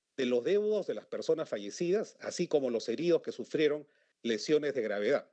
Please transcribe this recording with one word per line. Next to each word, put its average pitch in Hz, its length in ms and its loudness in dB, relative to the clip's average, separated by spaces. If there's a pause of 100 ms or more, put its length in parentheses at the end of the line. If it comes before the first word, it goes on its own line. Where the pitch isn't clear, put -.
(160)
de 131 100 0
los 123 160 2
deudos 202 460 2
de 127 60 -2
las 104 120 -10
personas 151 420 -2
fallecidas, 170 720 -2
así 160 280 -4
como 135 220 2
los 113 180 -2
heridos 156 340 2
que - 80 -8
sufrieron 147 560 -2 (360)
lesiones 139 520 0
de 127 80 0
gravedad. 107 500 0